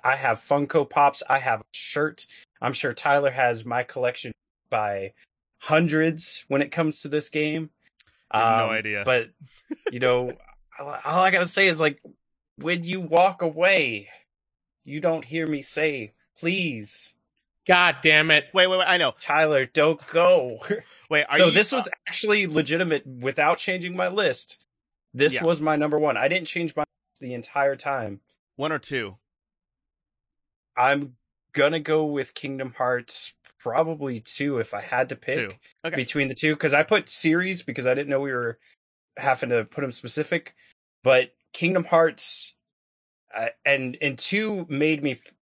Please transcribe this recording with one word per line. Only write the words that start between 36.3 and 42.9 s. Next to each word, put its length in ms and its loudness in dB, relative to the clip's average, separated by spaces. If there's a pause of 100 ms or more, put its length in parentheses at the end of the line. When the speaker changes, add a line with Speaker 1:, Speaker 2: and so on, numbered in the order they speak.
Speaker 1:
two, 200 0
'cause 180 0
I 100 6
put 260 0
series 540 0
because 240 -6
I 60 4
didn't 160 -4
know 100 0
we 140 -4
were 260 -6 (580)
having 320 -2
to 160 0
put 180 -10
'em 80 -6
specific. 640 -6 (480)
But 300 4 (200)
Kingdom 320 0
Hearts, 680 2 (800)